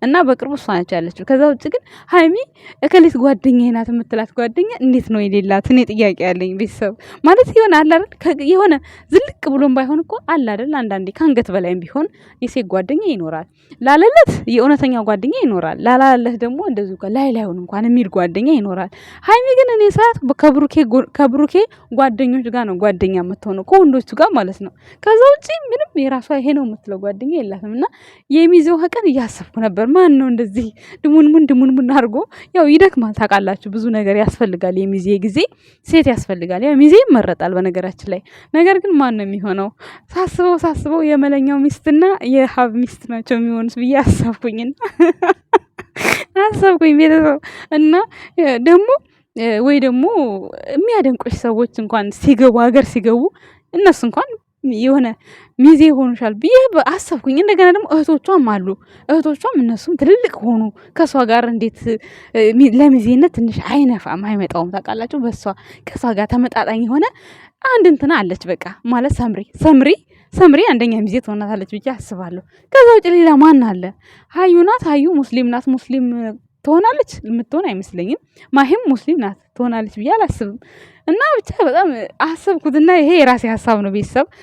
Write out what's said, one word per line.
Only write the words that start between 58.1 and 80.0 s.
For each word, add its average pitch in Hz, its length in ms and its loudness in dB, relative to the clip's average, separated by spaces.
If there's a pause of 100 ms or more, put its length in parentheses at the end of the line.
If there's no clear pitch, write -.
አሉ። 196 200 -4 (420)
እህቶቿም 311 480 -2
እነሱም 240 400 -2
ትልልቅ 440 420 2
ሆኑ። 226 220 -2 (340)
ከእሷ 330 180 0 (120)
ጋር 233 200 0
እንዴት፣ 226 360 -6
እ፣ - 640 -6 (100)
ሚ-፣ 254 180 6
ለሚዜነት 262 600 4
ትንሽ 226 240 -4 (100)
አይነፋም፣ 226 560 -2
አይመጣውም 185 480 -4
ታውቃላችሁ። 220 480 -8
በእሷ፣ 240 240 -6 (420)
ከእሷ - 180 -16 (100)
ጋር 208 160 -4
ተመጣጣኝ 233 520 -2
የሆነ 254 240 -2 (580)
አንድ 494 240 2
እንትና 294 300 2
አለች። 185 280 -6
በቃ 170 180 -6 (220)
ማለት 247 300 -2
ሰምሪ፣ 214 280 -6 (140)
ሰምሪ፣ 285 340 4 (420)
ሰምሪ 330 320 6
አንደኛ 240 340 0
ሚዜ 202 200 -4
ትሆናታለች 208 520 -10
ብዬ 214 180 -10
አስባለሁ። 185 520 -14 (320)
ከዛ 508 180 8
ውጭ 440 180 4
ሌላ 339 260 4
ማን 285 280 6
አለ? 190 200 -6 (500)
ሀዩ 349 300 2
ናት። 440 200 0
ሀዩ 294 300 0
ሙስሊም 254 360 -2
ናት። 240 180 -6
ሙስሊም 254 400 -2 (540)
ትሆናለች? 440 500 0 (100)
የምትሆን 233 440 -6
አይመስለኝም። 190 540 -8 (340)
ማሂም 277 320 0
ሙስሊም 302 340 -2
ናት፣ 196 180 -6 (140)
ትሆናለች 226 440 -6
ብዬ 226 160 -6